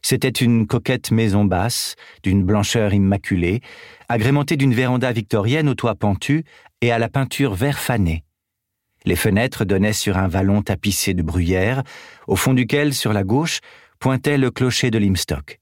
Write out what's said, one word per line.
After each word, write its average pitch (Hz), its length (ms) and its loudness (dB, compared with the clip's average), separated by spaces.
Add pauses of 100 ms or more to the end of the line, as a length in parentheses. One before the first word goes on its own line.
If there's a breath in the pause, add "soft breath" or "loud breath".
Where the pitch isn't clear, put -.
C'était 131 260 0
une 117 380 2
coquette - 420 -2
maison 107 340 2
basse, 98 520 -2 (260 loud breath)
d'une 95 220 2
blancheur 104 500 0
immaculée, 98 680 0 (460 loud breath)
agrémentée 139 480 0
d'une 135 180 2
véranda 127 380 0
victorienne 117 560 0
au 131 60 2
toit 113 220 -2
pentu 123 480 0 (380 loud breath)
et 117 100 2
à 117 80 0
la 117 100 0
peinture 135 460 -2
vert 143 240 -2
fané. 87 440 0 (800)
Les 92 120 0
fenêtres 110 500 0
donnaient 101 280 0
sur 98 240 -2
un 95 100 0
vallon 98 340 0
tapissé 101 520 -4
de 87 100 -2
bruyères, 92 600 0 (440 loud breath)
au 98 80 0
fond 135 180 0
duquel, 139 400 0
sur 120 180 -2
la 101 120 0
gauche, 127 360 -2 (380 loud breath)
pointait 131 400 0
le 127 140 2
clocher 127 400 0
de 110 80 0
Limstock. 92 640 -2